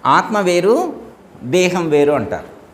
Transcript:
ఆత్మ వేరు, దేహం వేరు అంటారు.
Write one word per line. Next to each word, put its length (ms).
ఆత్మ 320
వేరు, 540
దేహం 460
వేరు 240
అంటారు. 440